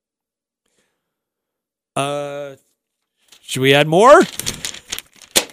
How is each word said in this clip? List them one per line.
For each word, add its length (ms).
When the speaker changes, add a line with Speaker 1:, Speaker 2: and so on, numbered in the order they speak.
Speaker 1:
Uh, 640
should 180
we 140
add 120
more? 400
Speaker 2:
<sighs> 60